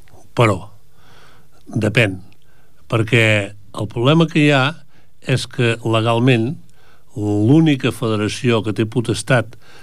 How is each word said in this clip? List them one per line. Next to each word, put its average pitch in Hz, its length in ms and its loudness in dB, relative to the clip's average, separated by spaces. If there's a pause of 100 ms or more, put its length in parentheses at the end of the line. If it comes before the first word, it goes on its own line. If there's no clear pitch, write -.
(360)
però, 107 220 4 (1120)
depèn, 107 480 2 (720)
perquè 113 320 4 (560)
el 107 140 -4
problema 156 340 4
que 156 160 2
hi 147 80 6
ha 135 140 4 (560)
és 127 260 0
que 117 380 0
legalment 117 640 4 (640)
l'única 120 800 4
federació 110 680 0
que 104 100 -2
té 117 100 0
potestat 117 720 0 (280)